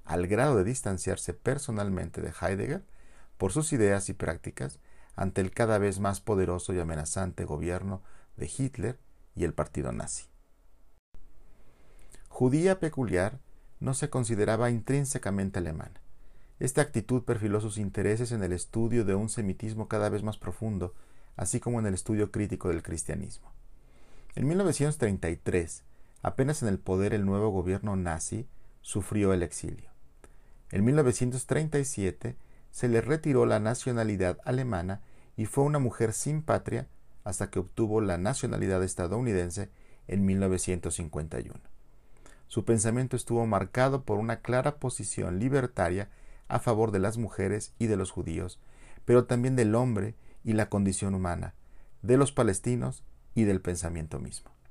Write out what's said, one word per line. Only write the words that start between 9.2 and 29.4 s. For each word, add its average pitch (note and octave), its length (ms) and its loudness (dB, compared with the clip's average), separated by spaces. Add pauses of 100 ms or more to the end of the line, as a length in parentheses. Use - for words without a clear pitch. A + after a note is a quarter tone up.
y - 60 0
el D#2+ 80 0
partido C#2 400 -4
nazi. - 320 -8 (2000)
Judía D#3+ 540 4
peculiar, B2 580 0 (420)
no B2+ 120 -2
se C#3+ 160 -2
consideraba A2+ 640 2
intrínsecamente A2+ 880 0
alemana. D#2+ 420 -6 (580)
Esta C#3+ 220 2
actitud B2+ 420 2
perfiló G#2+ 380 2
sus G#2+ 160 -4
intereses G#2 560 0
en A2 100 0
el F2+ 120 0
estudio A2+ 500 2
de G2 100 4
un G#2+ 140 0
semitismo A2 600 -4
cada G#2 200 2
vez G2+ 140 0
más G#2+ 160 -4
profundo, G#2 560 -4 (420)
así A2+ 240 0
como A#2+ 200 0
en A2 40 2
el G2+ 80 2
estudio G#2 400 0
crítico F#2+ 380 0
del E2 120 0
cristianismo. - 720 -6 (840)
En B2+ 120 2
mil E3 80 2
novecientos D3+ 400 2
treinta G2 320 0
y E2+ 80 -2
tres, F2 460 -2 (400)
apenas C3+ 400 0
en A2+ 60 2
el F#2+ 100 2
poder G2 340 2
el G#2 140 2
nuevo G2+ 240 2
gobierno G2 440 0
nazi, F#2 540 -4 (320)
sufrió G2+ 540 2
el F2 80 2